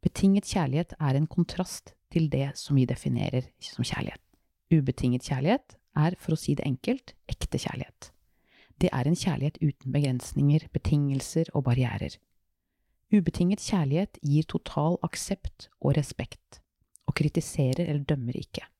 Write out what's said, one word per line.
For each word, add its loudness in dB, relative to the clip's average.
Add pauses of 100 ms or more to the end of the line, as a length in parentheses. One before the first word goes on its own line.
Betinget 4
kjærlighet 0
er 2
en 2
kontrast -4 (180)
til 2
det -2
som 2
vi 6
definerer -2 (140)
som -4
kjærlighet. -6 (500)
Ubetinget 2
kjærlighet -2 (200)
er, 2
for -2
å -6
si -2
det -4
enkelt, -4 (160)
ekte -4
kjærlighet. -10 (680)
Det 2
er 0
en 2
kjærlighet -2
uten -2
begrensninger, 2
betingelser 0
og 0
barrierer. 0 (920)
Ubetinget 2
kjærlighet 0
gir 2
total -2
aksept -8 (100)
og 2
respekt, -8 (460)
og -2
kritiserer 0
eller -2
dømmer -2
ikke. -12 (120)